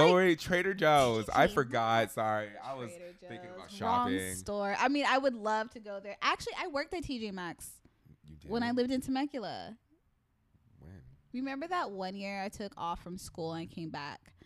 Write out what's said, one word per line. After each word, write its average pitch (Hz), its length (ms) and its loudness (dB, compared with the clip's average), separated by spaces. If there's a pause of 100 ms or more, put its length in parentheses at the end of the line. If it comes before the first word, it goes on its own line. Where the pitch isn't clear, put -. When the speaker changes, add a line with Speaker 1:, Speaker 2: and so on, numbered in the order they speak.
Speaker 1:
like, 175 80 8
Speaker 2:
were 185 120 6
we? 170 100 4
Trader 180 380 0
Joe's. 139 560 4
I 139 160 6
Speaker 1:
T - 20 0
J - 60 -4
Speaker 2:
forgot. 113 580 2
Sorry. 107 360 0 (140)
I 135 120 -8
was 123 160 -8
Speaker 1:
Trader 175 220 -14 (160)
Speaker 2:
thinking 175 220 -12
about 90 200 -14
Speaker 1:
Joe's. 202 100 -14
Wrong 240 320 4
Speaker 2:
shopping. 185 240 0
Speaker 1:
store. 202 420 -2
I 254 100 4
mean, 285 200 4
I 254 100 6
would 269 160 2
love 220 360 0
to 240 100 -16
go 208 180 -10
there. 196 240 -10
Actually, 330 300 0 (100)
I 359 60 -4
worked 302 260 -4
at 339 80 -4
T 262 160 -6
J 214 140 -6
Maxx 180 360 -10 (600)
Speaker 2:
You 156 80 -18
did? - 140 -18
Speaker 1:
when 233 120 0
I 240 80 0
lived 247 220 2
in 262 80 2
Temecula. 226 760 -4 (1000)
Speaker 2:
When? 85 140 -18 (400)
Speaker 1:
Remember 269 360 -4
that 349 220 0
one 190 240 -4
year 196 280 -6
I 196 80 -4
took 202 260 -8
off 170 260 -4
from 175 160 -10
school 165 360 -6
and 165 140 -8
came 165 220 -8
back? 143 420 -10 (140)